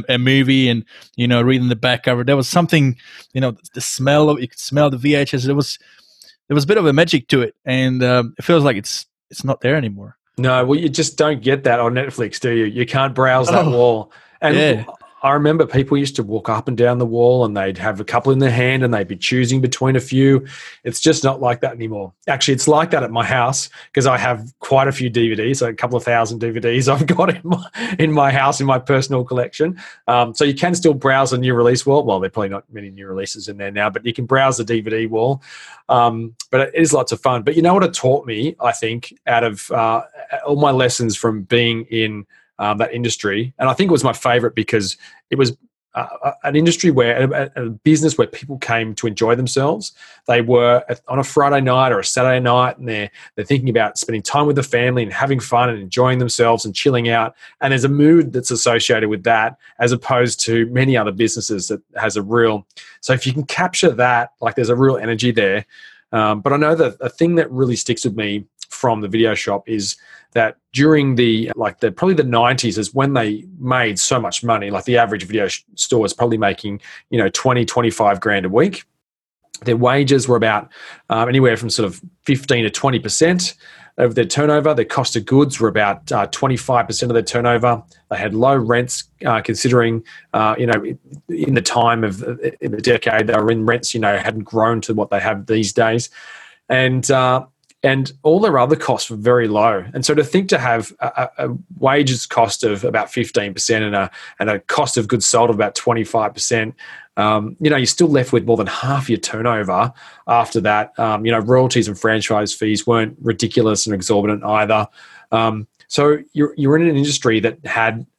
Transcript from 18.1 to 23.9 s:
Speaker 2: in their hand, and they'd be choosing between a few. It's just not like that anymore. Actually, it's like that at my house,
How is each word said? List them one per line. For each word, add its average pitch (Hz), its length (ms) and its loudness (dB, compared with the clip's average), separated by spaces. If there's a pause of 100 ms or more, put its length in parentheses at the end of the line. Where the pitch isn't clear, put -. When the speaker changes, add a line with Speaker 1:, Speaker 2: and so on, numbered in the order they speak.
Speaker 2:
in 135 80 2
their 135 100 4
hand, 127 340 2
and 120 100 2
they'd 101 120 -2
be 90 120 -8
choosing 127 420 0
between 131 380 0
a - 20 2
few. 135 480 2 (380)
It's 123 160 -8
just 156 240 2
not 135 160 0
like 123 180 -2
that 131 140 -4
anymore. 110 400 -10 (160)
Actually, 139 240 0
it's 131 160 0
like 156 220 4
that 143 120 0
at 113 80 -8
my 117 140 -2
house, 131 420 -2 (260)